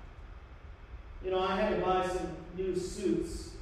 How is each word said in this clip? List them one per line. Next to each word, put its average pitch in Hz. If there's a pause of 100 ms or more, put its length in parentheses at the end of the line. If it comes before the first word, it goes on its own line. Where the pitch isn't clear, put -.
(1300)
You 185
know, 185
I 196
had -
to -
buy 180
some 175 (220)
new 185
suits. - (120)